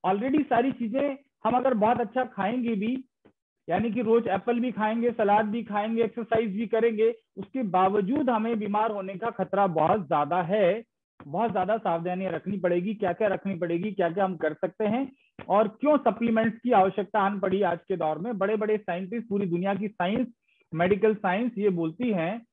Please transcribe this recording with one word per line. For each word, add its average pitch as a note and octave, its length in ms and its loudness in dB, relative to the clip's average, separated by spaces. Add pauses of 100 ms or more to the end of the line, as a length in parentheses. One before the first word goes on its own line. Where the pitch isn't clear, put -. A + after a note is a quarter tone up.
Already B3+ 440 2
सारी B3+ 220 2
चीजें C4+ 440 -2 (280)
हम A#3 140 2
अगर B3+ 160 2
बहुत A3+ 280 2
अच्छा A#3+ 220 -2
खाएंगे A#3 520 -2
भी, A#3+ 280 -2 (640)
यानी G3+ 220 0
कि A#3+ 100 -2
रोज A3+ 260 4
apple G#3+ 320 0
भी A#3+ 120 0
खाएंगे, A3+ 400 0
salad G#3+ 340 2
भी G#3+ 180 -4
खाएंगे, A3 400 -2
exercise A3 520 -2
भी A3 120 -4
करेंगे, A3+ 480 2 (220)
उसके B3 260 -6
बावजूद G3+ 680 2
हमें A3+ 300 0
बीमार G#3+ 320 0
होने G3 240 -8
का A3+ 140 -6
खतरा G3 380 0
बहुत E3 400 2
ज्यादा D#3 340 0
है। G3 420 0 (440)
बहुत G3 240 -2
ज्यादा F#3+ 260 0
सावधानियां F3+ 560 -4
रखनी F#3+ 240 -6
पड़ेगी, F3+ 360 0
क्या F#3+ 200 -2
क्या G#3+ 140 -2
रखनी F#3+ 280 -2
पड़ेगी, E3+ 360 -2
क्या F3+ 180 0
क्या F#3+ 160 -2
हम F#3 100 -4
कर D#3 180 -4
सकते F#3 320 -4
हैं B3+ 260 -2 (380)
और G#3 180 4
क्यों C#4+ 300 2
supplements A3+ 640 0
की B3 120 -2
आवश्यकता G3 480 4
आन G3 200 0
पड़ी F#3+ 220 0
आज E3+ 260 0
के F#3 100 -2
दौर D#3 200 -2
में। G#3 200 -6
बड़े G3 180 0
बड़े G#3+ 220 0
scientist, G3 500 -6
पूरी G3+ 180 0
दुनिया F3+ 300 0
की G3+ 120 -4
science, G#3+ 400 -2 (460)
medical G3 420 2
science G#3 420 -2
ये G3+ 120 2
बोलती F3 420 -2
हैं। G3 420 -2